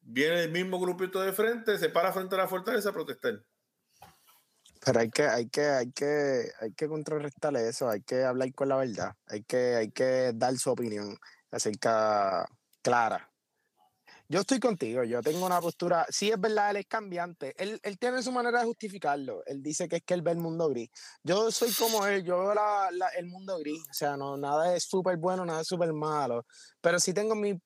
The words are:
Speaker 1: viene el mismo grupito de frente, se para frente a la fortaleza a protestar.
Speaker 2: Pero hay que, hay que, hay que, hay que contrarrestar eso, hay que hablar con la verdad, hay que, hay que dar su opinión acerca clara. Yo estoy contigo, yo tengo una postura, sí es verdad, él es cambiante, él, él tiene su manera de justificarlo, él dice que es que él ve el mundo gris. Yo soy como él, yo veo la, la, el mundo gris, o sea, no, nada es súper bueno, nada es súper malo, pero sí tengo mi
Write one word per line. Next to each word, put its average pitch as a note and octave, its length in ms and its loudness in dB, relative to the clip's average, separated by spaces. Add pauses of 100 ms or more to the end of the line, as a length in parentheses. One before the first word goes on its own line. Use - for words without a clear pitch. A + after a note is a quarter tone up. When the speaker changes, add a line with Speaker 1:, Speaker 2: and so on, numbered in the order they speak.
Speaker 1:
viene D3+ 420 2
el D#3+ 60 -4
mismo F3+ 300 -2
grupito F3+ 400 -2
de F#3+ 120 0
frente, A3 460 0
se D#3+ 120 2
para F3 220 2
frente F#3+ 220 -4
a F#3 40 2
la F#3 100 2
fortaleza G3 400 -2
a G3 40 -2
protestar. B2 500 -4 (1400)
Speaker 2:
Pero A#2 180 4
hay A2+ 100 2
que, D3 140 0
hay A#2+ 260 0
que, D3 100 -2
hay C3 320 2
que, C#3+ 520 0 (140)
hay A2 140 -6
que D#3 160 -4
contrarrestar D3+ 680 -4
eso, A#2 340 0
hay G#2+ 100 -2
que C3 240 0
hablar C3 300 0
con C#3 160 0
la C3+ 60 4
verdad, G2+ 380 -2 (120)
hay G#2+ 160 -8
que, B2 320 2
hay A2 160 0
que C3 440 2
dar B2 220 0
su C3 140 0
opinión G#2+ 480 -4 (320)
acerca G#2+ 1000 2 (320)
clara. A2+ 500 2 (960)
Yo E3+ 140 2
estoy B3+ 180 2
contigo, C3 460 2
yo A#2 180 0
tengo D#3+ 220 0
una F3+ 160 2
postura, E3+ 480 0
sí G3+ 220 0
es A3 100 0
verdad, G#3+ 300 2
él G3+ 60 -2
es G3+ 100 -6
cambiante, F3 720 -6
él, G#3 240 -4
él G3+ 160 -6
tiene B3+ 240 0
su B3+ 100 -4
manera A#3+ 280 2
de A#3 40 0
justificarlo, D3+ 800 -4
él C#3 180 -8
dice D3+ 260 -2
que E3+ 80 -2
es E3+ 60 -2
que - 120 0
él F3+ 80 -2
ve E3 80 0
el E3+ 80 0
mundo E3 320 0
gris. A#2+ 180 -4 (340)
Yo G#3+ 280 2
soy A#3 240 0
como A3 320 2
él, G3+ 180 2
yo F3+ 140 0
veo G3 160 2
la, G#3 380 2
la, F3+ 160 -2
el F3 180 -4
mundo F#3 320 -8
gris, D3+ 320 -4
o - 20 -18
sea, C#3+ 240 -2
no, C#3 220 -6
nada D3+ 360 2
es E3+ 100 0
súper F#3 340 0
bueno, F#3 260 -2
nada E3 160 -2
es D#3+ 60 -4
súper E3+ 260 0
malo, D3 540 0 (340)
pero F3 200 4
sí F#3 120 2
tengo G#3+ 220 2
mi G3+ 320 -2